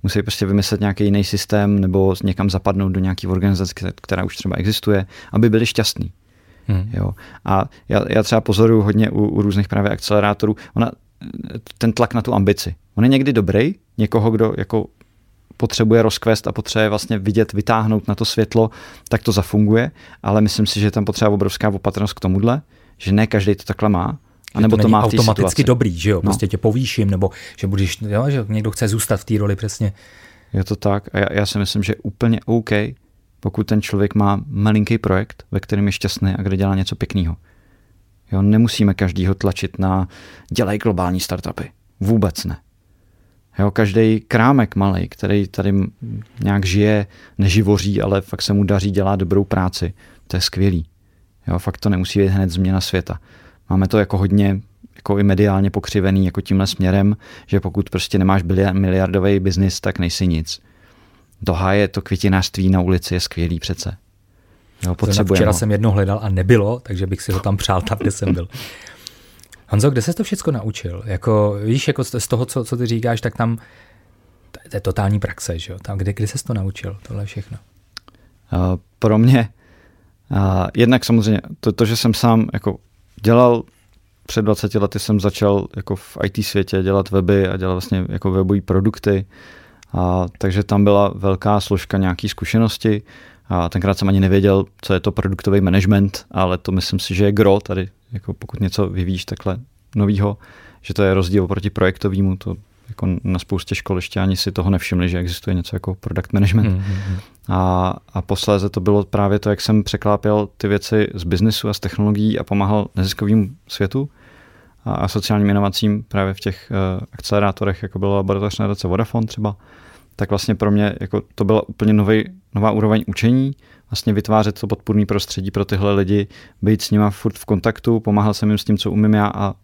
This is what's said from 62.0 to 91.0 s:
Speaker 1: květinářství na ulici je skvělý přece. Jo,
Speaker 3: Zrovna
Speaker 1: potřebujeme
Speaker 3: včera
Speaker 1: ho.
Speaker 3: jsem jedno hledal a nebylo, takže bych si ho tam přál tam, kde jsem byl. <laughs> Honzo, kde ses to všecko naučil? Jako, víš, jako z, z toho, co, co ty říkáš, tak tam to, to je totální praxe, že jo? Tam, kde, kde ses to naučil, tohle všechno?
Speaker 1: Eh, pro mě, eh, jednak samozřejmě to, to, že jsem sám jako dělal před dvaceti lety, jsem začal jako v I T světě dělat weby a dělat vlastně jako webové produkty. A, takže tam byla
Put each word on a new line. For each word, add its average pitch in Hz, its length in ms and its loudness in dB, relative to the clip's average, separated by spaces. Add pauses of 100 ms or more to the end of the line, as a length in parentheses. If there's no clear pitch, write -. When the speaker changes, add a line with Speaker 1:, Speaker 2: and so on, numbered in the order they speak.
Speaker 1:
květinářství 95 680 0
na 95 120 4
ulici 90 320 0
je 90 60 0
skvělý 85 400 -4
přece. - 300 -8
Jo, - 60 -10 (840)
Speaker 3:
Zrovna 90 140 -2
Speaker 1:
potřebujeme 98 440 0
Speaker 3:
včera 104 120 4
Speaker 1:
ho. 90 60 2
Speaker 3:
jsem 107 140 0
jedno 107 200 2
hledal 98 320 2
a 107 60 -4
nebylo, 101 500 2
takže 95 280 -6
bych 92 140 -4
si - 100 -6
ho 95 80 -2
tam 101 180 -2
přál 92 240 0
tam, 95 160 -4
kde 104 140 -2
jsem 95 220 -2
byl. 90 200 -4
<laughs> - 40 -14 (1120)
Honzo, 107 200 4
kde 127 120 0
ses 170 140 -2
to 226 80 -2
všecko - 280 -4
naučil? 101 540 -6
Jako, 104 580 0
víš, 117 240 0
jako 139 160 -2
z, - 160 -8
z - 80 -6
toho, 127 180 -2
co, 123 180 -4
co 120 140 -4
ty 123 80 -2
říkáš, 117 360 -2
tak 113 160 -6
tam 113 200 0 (960)
to, - 80 -20 (100)
to - 80 -6
je 98 40 -4
totální 101 380 0
praxe, - 400 -6
že 92 140 -12
jo? 92 80 -14
Tam, 101 160 -8
kde, 98 160 -2
kde 107 140 -2
ses - 160 -8
to 123 100 -6
naučil, 98 440 -6 (100)
tohle 104 180 -8
všechno? 101 320 -12 (960)
Speaker 1:
Eh, - 40 0 (420)
pro 107 180 4
mě, 117 320 4 (840)
eh, - 60 0 (380)
jednak 120 300 4
samozřejmě 110 360 2 (180)
to, 113 120 0
to, 110 140 2
že 113 120 0
jsem 117 160 2
sám 113 400 2
jako - 240 -4 (460)
dělal 117 400 4 (640)
před - 140 -2
dvaceti 104 360 0
lety, 101 220 -2
jsem 107 200 0
začal 101 560 0
jako 101 200 -6
v - 280 -16
I 101 60 0
T 107 140 -4
světě 95 400 -2
dělat 98 280 0
weby 95 360 2
a 95 100 -4
dělat 92 160 -2
vlastně 92 360 -2
jako 98 220 -4
webové 95 300 2
produkty. 98 640 0 (680)
A, 90 320 0 (120)
takže 98 260 0
tam 101 200 2
byla 101 320 4